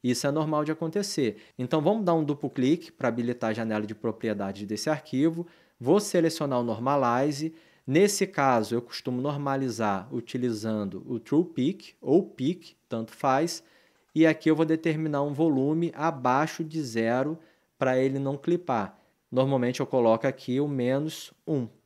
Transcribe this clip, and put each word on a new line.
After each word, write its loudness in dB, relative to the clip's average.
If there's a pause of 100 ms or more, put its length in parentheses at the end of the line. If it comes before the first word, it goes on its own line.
Isso 0
é 2
normal 0
de -4
acontecer. -2 (160)
Então 0
vamos 2
dar 4
um 2
duplo -2
clique 0
pra -2
habilitar -2
a -2
janela -4
de -8
propriedades -6
desse -6
arquivo. -2 (320)
Vou 4
selecionar 0
o 0
Normalize. 0 (320)
Nesse 2
caso, 2
eu 0
costumo -6
normalizar -2
utilizando -4
o -6
True 0
Peak -4
ou 4
Peak, -6 (140)
tanto -6
faz. 0 (500)
E 6
aqui 4
eu 6
vou 2
determinar 0
um -2
volume 2
abaixo 0
de -6
zero 0 (400)
pra 2
ele 0
não -2
clipar. -2 (320)
Normalmente 2
eu 0
coloco 4
aqui -2
o 0
menos -2 (140)
um. -2 (180)